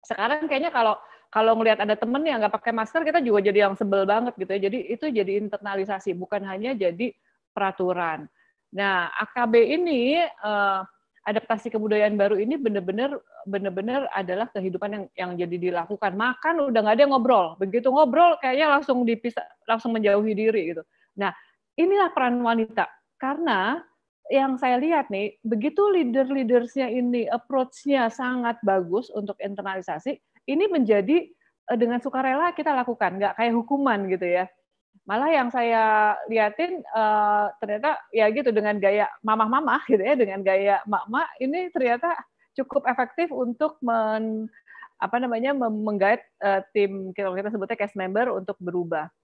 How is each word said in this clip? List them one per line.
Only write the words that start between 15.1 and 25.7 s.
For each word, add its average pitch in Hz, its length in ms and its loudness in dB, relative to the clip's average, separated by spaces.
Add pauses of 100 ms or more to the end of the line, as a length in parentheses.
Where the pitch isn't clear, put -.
yang 180 140 -6 (100)
jadi 175 320 -2
dilakukan. 180 400 -4
Makan 277 560 0
udah 226 160 4
nggak 214 100 4
ada 254 60 4
yang 285 160 6
ngobrol. 214 400 4
Begitu 220 320 0
ngobrol, 302 480 4
kayaknya 285 400 2
langsung 269 320 0
dipisah, 233 360 -4 (200)
langsung 226 240 -2
menjauhi 214 480 2
diri 214 320 0
gitu. 165 160 -10 (320)
Nah, 196 160 -2 (400)
inilah 359 400 2
peran 247 320 0
wanita. 220 400 0 (320)
Karena 269 640 -2 (440)
yang 269 320 0
saya 254 240 0
lihat 302 320 0
nih, 202 320 -4
begitu 240 400 0